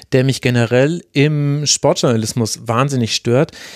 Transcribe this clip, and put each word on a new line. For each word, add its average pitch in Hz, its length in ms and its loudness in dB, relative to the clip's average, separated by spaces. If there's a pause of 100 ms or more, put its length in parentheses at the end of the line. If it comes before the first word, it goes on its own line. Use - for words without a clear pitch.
(100)
der 127 140 2
mich 135 160 0
generell 123 600 2 (100)
im 147 540 0
Sportjournalismus 120 1000 -2
wahnsinnig 123 480 0
stört. 127 380 0 (240)